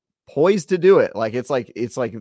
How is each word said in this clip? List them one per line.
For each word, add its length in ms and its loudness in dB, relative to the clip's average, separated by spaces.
poised 400 0
to 80 0
do 220 6
it. 160 0
Like, 180 -4
it's 160 -6
like, 260 -4
it's 220 -8
like 240 -6